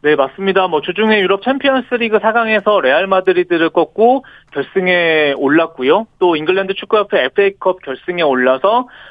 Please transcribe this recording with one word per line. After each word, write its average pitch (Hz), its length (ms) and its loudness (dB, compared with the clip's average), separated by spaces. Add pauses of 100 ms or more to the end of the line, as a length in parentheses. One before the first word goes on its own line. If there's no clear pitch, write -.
네, 151 140 2
맞습니다. 190 500 0
뭐 160 140 -2
주중에 214 400 0
유럽 190 220 0
챔피언스리그 247 760 -2
사 214 140 0
강에서 214 480 0
레알 147 260 2
마드리드를 180 640 0
꺾고 220 560 0 (260)
결승에 165 840 0
올랐고요. 160 720 -2 (120)
또 175 160 2
잉글랜드 185 380 -4
축구협회 202 500 -2
에프에이 196 340 0
컵 185 240 -4
결승에 170 400 -8
올라서, 139 680 0 (220)